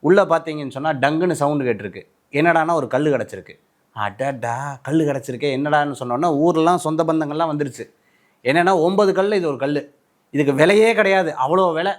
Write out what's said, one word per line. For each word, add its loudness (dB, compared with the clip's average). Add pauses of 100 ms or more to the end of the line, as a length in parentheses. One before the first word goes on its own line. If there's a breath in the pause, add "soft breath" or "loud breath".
உள்ள 6
பார்த்தீங்கன்னு -2
சொன்னா, -4
டங்குன்னு 0
சவுண்டு 0
கேட்டிருக்கு. -4 (240)
என்னடான்னா, 0
ஒரு -2
கல்லு 0
கிடச்சிருக்கு. -10 (320)
"அடடா, -6
கல்லு 0
கிடச்சிருக்கே, -4
என்னடான்னு?" 0
சொன்னோன்னா, -2
ஊர்லாம் 4
சொந்த -2
பந்தங்கள்லாம் -2
வந்துருச்சு. -8 (520)
என்னன்னா, 2
ஒன்பது 2
கல்லு, 0
இது -2
ஒரு -4
கல்லு, -4 (360)
இதுக்கு 0
விலையே 4
கிடையாது, 0 (120)
அவ்வளோ 2
விலை. -2